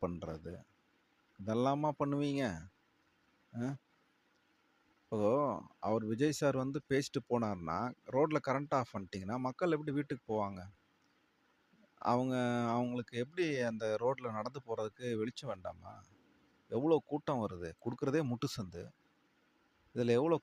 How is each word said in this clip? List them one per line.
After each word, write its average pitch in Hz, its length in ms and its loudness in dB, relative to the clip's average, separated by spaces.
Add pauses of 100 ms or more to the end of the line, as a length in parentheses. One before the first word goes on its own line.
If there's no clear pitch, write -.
பண்றது, 85 500 -4 (840)
இதெல்லாமா 127 600 2
பண்ணுவீங்க? 143 440 0 (1120)
அ? 120 180 -4 (1300)
இப்போ - 220 -4 (600)
அவர் 110 240 2
விஜய் 120 360 0
சார் 139 160 2
வந்து 135 320 -2
பேசிட்டு 135 400 0
போனார்னா, 95 500 0 (280)
ரோட்ல 147 340 4 (100)
கரண்ட் 143 300 2
ஆஃப் - 140 -4
பண்ணிட்டீங்கன்னா, 98 440 -4
மக்கள் 139 380 0
எப்படி 151 160 -4
வீட்டுக்கு 143 340 -4
போவாங்க? 101 340 -2 (1400)
அவங்க, 127 380 2 (340)
அவங்களுக்கு 123 480 -2
எப்படி 160 300 -2 (140)
அந்த 113 240 0 (140)
ரோட்ல 127 320 0
நடந்து 120 340 -6
போறதுக்கு 113 500 -4
வெளிச்சம் 117 380 -4
வேண்டாமா? 90 400 -12 (760)
எவ்வளோ 143 360 4
கூட்டம் 143 400 0
வருது, 87 340 -6
கொடுக்குறதே 135 420 0
முட்டு 123 340 -2
சந்து, 87 280 -8 (1120)
இதுல 117 260 4
எவ்வளோ 160 220 4